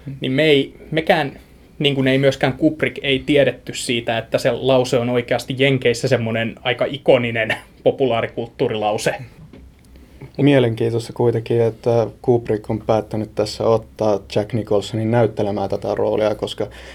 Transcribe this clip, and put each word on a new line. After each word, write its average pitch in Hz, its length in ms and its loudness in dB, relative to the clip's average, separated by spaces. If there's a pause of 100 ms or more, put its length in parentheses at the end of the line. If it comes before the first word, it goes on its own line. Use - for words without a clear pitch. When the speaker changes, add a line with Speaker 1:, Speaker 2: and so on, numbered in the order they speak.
Speaker 1:
Mm. 135 160 -12
Speaker 2:
niin 131 100 -4
me 139 120 2
ei, 143 300 2 (180)
mekään, 156 400 0 (480)
niin 143 160 2
kuin 131 120 2
ei 131 100 4
myöskään 135 360 2
Kubrick, - 500 0
ei 135 220 0
tiedetty 139 480 2
siitä, 117 440 -2
että 113 200 -2
se 131 140 0
lause 127 460 2
on 120 120 0
oikeasti 123 480 -2
Jenkeissä 127 500 2
semmonen 113 560 -2
aika 123 260 0
ikoninen 117 680 0 (120)
<laughs> - 160 -18
populaarikulttuurilause. 113 1300 -2 (1200)
Speaker 3:
Mielenkiintoista 117 760 2
kuitenkin, 117 480 0
että 113 460 0 (140)
Kubrick 117 480 0
on 107 120 -4
päättänyt 107 540 -2
tässä 107 280 -4
ottaa 110 560 0 (160)
Jack 104 180 -2
Nicholsonin 110 580 -2
näyttelemään 101 580 0
tätä 101 260 -4
roolia, 107 400 0
koska 107 320 -8 (280)